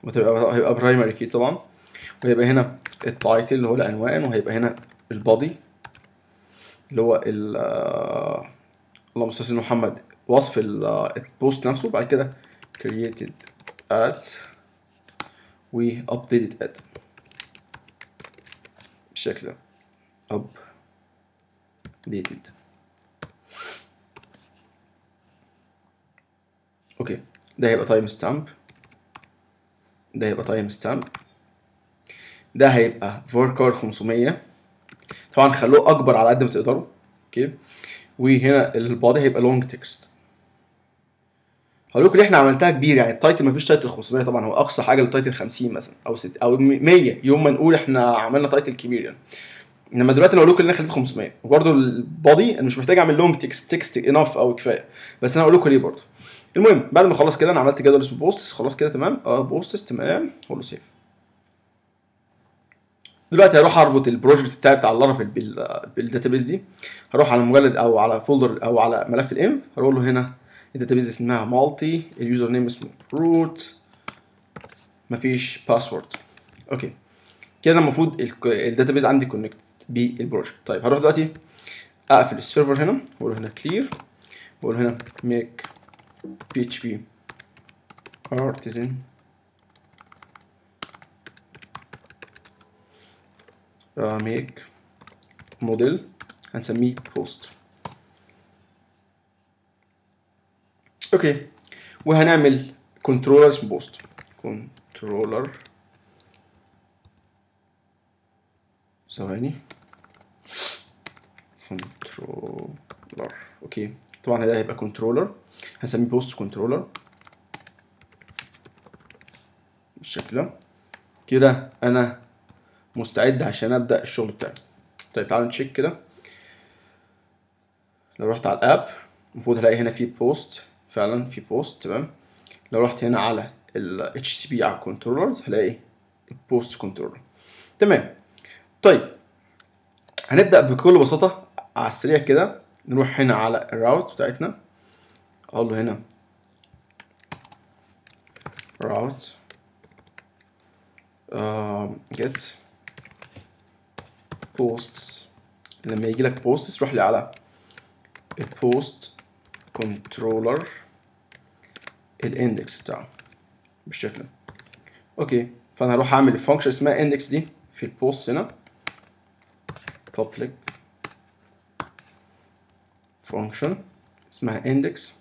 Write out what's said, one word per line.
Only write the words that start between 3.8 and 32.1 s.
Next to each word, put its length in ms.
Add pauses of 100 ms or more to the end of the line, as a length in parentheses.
وهيبقى 280
هنا 180 (380)
البادي 440 (1300)
اللي 120
هو 240
ال، 300
آه، 920 (680)
اللهم 140
صل 80
على 100
سيدنا 120
محمد، 380 (300)
وصف 300
ال، 260
آه، 320
البوست 500
نفسه. 240
بعد 160
كده 240 (480)
created 540 (600)
at 340 (1500)
و 180
updated 640 (100)
at 180 (2250)
بالشكل 360
ده، 100 (760)
updated. 2250 (4000)
اوكي، 200 (380)
ده 100
هيبقى 180
تايم 200
ستامب، 420 (1700)
ده 120
هيبقى 180
تايم 240
ستامب، 360 (1500)